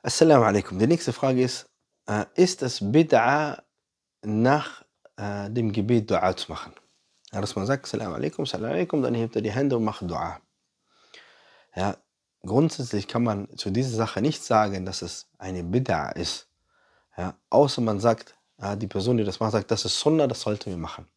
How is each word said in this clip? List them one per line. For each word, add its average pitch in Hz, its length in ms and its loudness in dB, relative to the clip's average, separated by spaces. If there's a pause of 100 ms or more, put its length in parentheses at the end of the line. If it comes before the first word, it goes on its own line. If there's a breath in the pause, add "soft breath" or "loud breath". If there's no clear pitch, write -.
Assalamu 143 420 6
alaikum. 98 340 0
Die 110 80 6
nächste 165 260 2
Frage 131 300 2
ist, - 260 -4 (380)
äh, 104 180 -2 (100)
ist 180 280 2
es 127 180 -4
Bid'a, 143 800 2 (640)
nach, 117 600 0 (340)
äh, 101 320 -8
dem 113 220 -2
Gebet 107 380 2
Dua 92 260 2
zu - 160 -10
machen? - 220 -12 (580)
Ja, 101 100 -6
dass 101 140 -6
man 101 120 -2
sagt, 135 180 -2
„Assalamu 98 300 -6
alaikum, 151 280 -4
assalamu 127 300 -6
alaikum“, 170 300 0
dann 120 100 0
hebt 117 220 -2
er 110 80 0
die 107 80 -2
Hände 135 260 0
und 113 60 0
macht 98 260 -4
Dua. 85 320 -6 (1300 soft breath)
Ja, 95 220 -2 (460)
grundsätzlich 117 640 0
kann 117 160 -2
man 101 240 -2 (100)
zu - 120 -6
dieser 117 260 -2
Sache 110 260 -2
nicht 151 220 -2
sagen, 101 420 2
dass 95 180 -8
es - 240 -12 (100)
eine 92 240 -8
Bid'a 90 540 -2
ist. - 320 -6 (680)
Ja, 90 180 -8 (160)
außer 135 300 4
man 107 180 0
sagt, 113 360 0 (240)
ja, 101 160 -6
die 104 120 -6
Person, 113 300 0
die 110 60 2
das 101 160 -4
macht, 110 140 0
sagt, 104 180 0
„Das 113 140 0
ist - 140 -2
Sunnah, 151 280 2
das 117 140 -4
sollten 104 300 -6
wir 90 60 -8
machen.“ 82 400 -12